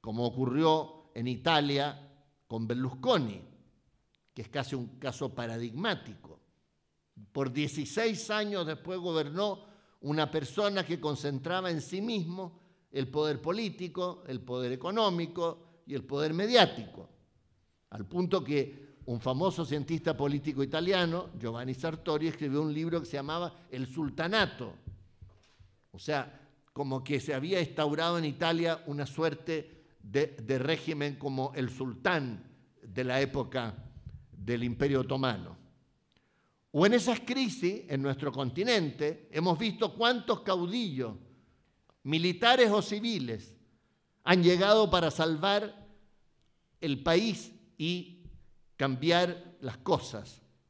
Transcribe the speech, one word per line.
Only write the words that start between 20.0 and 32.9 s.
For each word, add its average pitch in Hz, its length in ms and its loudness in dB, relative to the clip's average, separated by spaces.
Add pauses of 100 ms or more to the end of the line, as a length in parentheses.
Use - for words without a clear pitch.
político 143 460 -2
italiano, 170 800 0
Giovanni 120 340 -4
Sartori, 160 540 -2
escribió 151 340 -2
un 156 120 -2
libro 165 260 -2
que - 80 -8
se 147 100 -6
llamaba 160 540 -6
El 131 160 -6
Sultanato. 160 840 -2 (1160)
O 95 80 -18
sea, - 500 -6 (220)
como 135 320 -4
que 135 160 0
se 151 140 -4
había 170 260 0
instaurado 160 580 0
en 165 80 0
Italia 165 600 0
una 143 200 -4
suerte 156 800 -4 (160)
de, 135 260 0
de 131 320 -2
régimen 147 560 -2
como 135 400 -4
el 131 140 -2
sultán 131 720 -2 (380)
de 107 220 -4